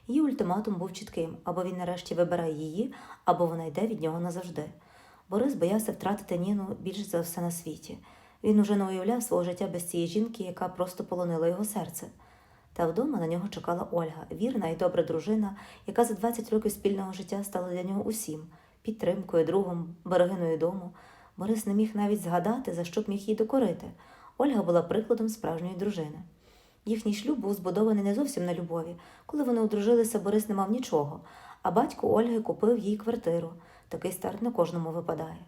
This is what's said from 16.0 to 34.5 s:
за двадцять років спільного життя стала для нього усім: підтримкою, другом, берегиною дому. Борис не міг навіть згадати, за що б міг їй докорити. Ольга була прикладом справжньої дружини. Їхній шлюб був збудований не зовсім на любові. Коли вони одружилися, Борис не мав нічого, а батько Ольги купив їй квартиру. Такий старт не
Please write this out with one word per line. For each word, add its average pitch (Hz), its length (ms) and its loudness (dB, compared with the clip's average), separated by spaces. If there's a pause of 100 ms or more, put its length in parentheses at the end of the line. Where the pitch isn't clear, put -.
за 214 80 -2
двадцять 226 360 -2
років 214 220 2
спільного 196 420 -2
життя 196 300 -6
стала 180 260 -4
для 180 140 -4
нього 196 200 -2
усім: 156 380 -4 (400)
підтримкою, 180 640 2
другом, 175 580 0
берегиною 175 540 4
дому. 180 340 -2 (460)
Борис 214 280 0
не 202 80 0
міг 214 200 4
навіть 208 280 2
згадати, 175 520 0
за 170 100 -2
що 220 180 -2
б 214 80 -4
міг 202 100 0
їй 214 160 0
докорити. 220 520 2 (500)
Ольга 247 260 4
була 170 180 6
прикладом 220 480 2
справжньої 170 460 -4
дружини. 175 480 -4 (600)
Їхній 220 280 0
шлюб 262 260 -2
був 202 140 0
збудований 196 500 2
не 202 120 2
зовсім 262 300 0
на 175 80 0
любові. 170 420 -4 (300)
Коли 294 180 -2
вони 240 180 2
одружилися, 220 580 4
Борис 214 300 2
не 202 60 0
мав 196 160 2
нічого, 156 480 0 (420)
а 185 100 0
батько - 420 2
Ольги 226 260 4
купив 220 400 2
їй 208 180 0
квартиру. 170 520 -2 (400)
Такий 175 220 -4
старт 202 300 -6
не 233 100 0